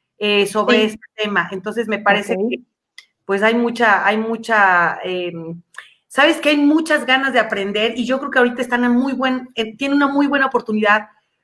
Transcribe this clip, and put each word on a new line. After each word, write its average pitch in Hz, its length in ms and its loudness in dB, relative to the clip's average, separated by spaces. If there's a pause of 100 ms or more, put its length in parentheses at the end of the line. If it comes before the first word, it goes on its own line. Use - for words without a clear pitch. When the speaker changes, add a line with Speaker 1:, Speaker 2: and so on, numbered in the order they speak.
(160)
Speaker 1:
eh, 208 300 2
sobre 214 320 2
Speaker 2:
Sí. 214 80 4
Speaker 1:
este 214 140 -8 (160)
tema. 202 360 -2
Entonces, 208 360 -6
me 208 100 -4
parece 208 360 0
Speaker 2:
Ok. 196 140 -2
Speaker 1:
que, 254 120 -6 (680)
pues, 196 160 -2
hay 226 140 2
mucha, 233 500 2
hay 208 100 2
mucha, 214 880 2
em, 170 560 -8 (460)
sabes 311 320 2
que 294 120 0
hay 302 60 2
muchas 294 480 2
ganas 262 280 0
de 240 80 2
aprender 214 580 -2
y 240 80 -4
yo 262 140 0
creo 277 100 -8
que 269 80 2
ahorita 240 240 2
están 247 220 -2
en 240 80 2
muy 262 200 0
buen, 254 440 -4
eh, 220 200 -6
tienen 277 200 -2
una 285 120 4
muy 285 200 2
buena 277 180 2
oportunidad 214 600 0 (360)